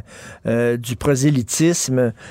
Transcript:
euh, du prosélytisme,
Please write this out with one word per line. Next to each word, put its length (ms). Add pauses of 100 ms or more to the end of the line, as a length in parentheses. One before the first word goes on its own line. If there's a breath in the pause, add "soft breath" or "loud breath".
(460 loud breath)
euh, 320
du 180
prosélytisme, 1160 (180 loud breath)